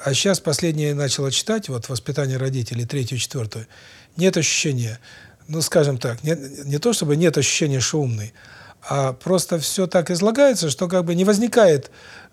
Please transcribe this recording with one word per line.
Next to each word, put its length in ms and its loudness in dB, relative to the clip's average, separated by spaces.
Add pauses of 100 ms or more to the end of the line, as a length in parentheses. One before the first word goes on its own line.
А 120 0
сейчас 260 2
последнее 500 0
я 60 -2
начала 340 -2
читать, 380 -2
вот 220 -8
«Воспитание 480 -4
родителей», 480 -4
третью, 320 -4
четвёртую. 500 -8 (480)
Нет 220 2
ощущения, 600 -2 (500)
ну, 120 -4
скажем 360 2
так, 260 -6
не, 140 -2 (260)
не 140 -4
то 160 2
чтобы 240 0
нет 200 4
ощущения, 440 0
что 180 0
умный, 340 -4 (560)
а 220 0
просто 480 0
всё 280 -2
так 220 0
излагается, 600 4
что 180 -2
как 160 2
бы 120 0
не 100 4
возникает, 680 4 (420)